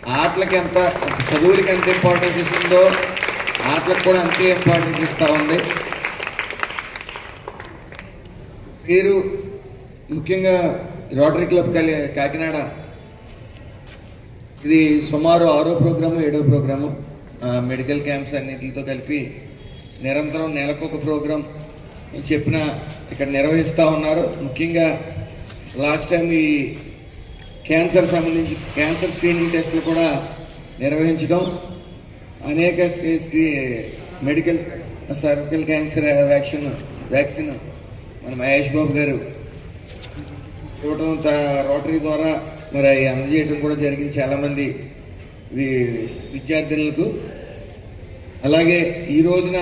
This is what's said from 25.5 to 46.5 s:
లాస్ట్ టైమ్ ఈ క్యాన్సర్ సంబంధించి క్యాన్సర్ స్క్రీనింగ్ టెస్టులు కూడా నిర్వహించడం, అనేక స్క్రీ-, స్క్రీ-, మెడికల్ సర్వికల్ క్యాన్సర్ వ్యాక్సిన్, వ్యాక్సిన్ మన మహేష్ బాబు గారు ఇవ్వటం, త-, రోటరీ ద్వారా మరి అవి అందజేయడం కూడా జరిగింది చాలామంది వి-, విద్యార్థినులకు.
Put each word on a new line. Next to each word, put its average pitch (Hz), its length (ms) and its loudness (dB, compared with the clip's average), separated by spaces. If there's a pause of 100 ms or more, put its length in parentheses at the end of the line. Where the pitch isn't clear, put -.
లాస్ట్ 151 320 0
టైమ్ 170 240 2
ఈ 151 420 2 (920)
క్యాన్సర్ 170 380 4
సంబంధించి 165 500 0 (200)
క్యాన్సర్ 165 340 0
స్క్రీనింగ్ 170 420 2
టెస్టులు 160 300 0
కూడా 160 460 0 (520)
నిర్వహించడం, 156 800 0 (880)
అనేక 170 420 2
స్క్రీ-, 165 320 0
స్క్రీ-, 139 640 0 (400)
మెడికల్ 160 360 2 (560)
సర్వికల్ 147 500 0
క్యాన్సర్ 156 400 0 (220)
వ్యాక్సిన్, 143 440 2 (400)
వ్యాక్సిన్ 202 400 0 (720)
మన 120 120 -10
మహేష్ 139 400 2
బాబు 151 180 2
గారు 143 240 2 (1700)
ఇవ్వటం, 156 420 -2
త-, 143 420 2
రోటరీ 147 320 0
ద్వారా 156 420 0 (320)
మరి 139 160 4
అవి 135 180 6
అందజేయడం 143 520 0
కూడా 151 160 0
జరిగింది 143 440 -2
చాలామంది 139 720 -2 (640)
వి-, 123 520 0 (280)
విద్యార్థినులకు. 151 800 0 (1300)